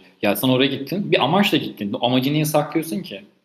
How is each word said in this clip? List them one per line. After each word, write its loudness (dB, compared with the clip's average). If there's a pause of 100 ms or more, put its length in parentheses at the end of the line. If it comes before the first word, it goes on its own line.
(220)
Ya 2
sen 0
oraya 4
gittin, -4
bir 4
amaçla 2
gittin. -4
Bu -2
amacı 2
niye 2
saklıyorsun -2
ki? -14 (200)